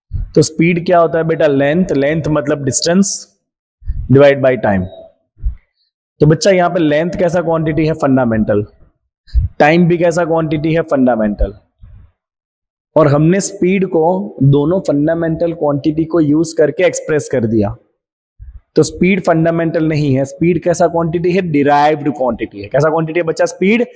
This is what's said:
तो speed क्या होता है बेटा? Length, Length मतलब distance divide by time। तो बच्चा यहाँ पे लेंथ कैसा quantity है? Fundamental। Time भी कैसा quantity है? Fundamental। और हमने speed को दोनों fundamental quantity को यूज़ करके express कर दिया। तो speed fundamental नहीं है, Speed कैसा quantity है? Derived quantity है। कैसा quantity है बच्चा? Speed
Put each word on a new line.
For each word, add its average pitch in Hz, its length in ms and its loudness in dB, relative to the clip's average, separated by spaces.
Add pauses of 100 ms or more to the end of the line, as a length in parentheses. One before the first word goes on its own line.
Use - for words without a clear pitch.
(360)
तो 160 60 4
speed 170 440 0
क्या 180 140 4
होता 165 180 2
है 160 60 0
बेटा? 160 240 0
Length, 147 440 0
Length 143 360 0
मतलब 147 360 -2
distance 170 640 -2 (840)
divide 139 280 6
by 131 140 2 (120)
time। 95 200 0 (1400)
तो 151 40 4
बच्चा 156 260 2
यहाँ 180 180 2
पे 170 100 -4
लेंथ 156 320 0
कैसा 175 300 -2
quantity 156 440 -2
है? 156 80 0
Fundamental। 113 720 0 (960)
Time 165 280 4
भी 175 100 2
कैसा 170 280 0
quantity 160 480 -2
है? 165 80 0
Fundamental। 113 720 0 (1400)
और 151 120 4
हमने 156 320 2
speed 190 460 -2
को 165 180 0 (400)
दोनों 147 360 2
fundamental 165 760 -2
quantity 156 520 -2
को 170 140 -2
यूज़ 156 380 0
करके 151 260 0
express 151 480 -2
कर 120 140 0
दिया। 110 300 0 (1000)
तो 156 80 4
speed 180 380 0
fundamental 165 680 0
नहीं 147 280 0
है, 135 100 0
Speed 165 380 -2
कैसा 170 240 0
quantity 170 440 -2
है? 190 100 0
Derived 147 680 2
quantity 117 520 -4
है। 101 60 -14
कैसा 143 220 0
quantity 160 300 -2
है 170 40 0
बच्चा? 165 220 -2
Speed 214 400 0 (100)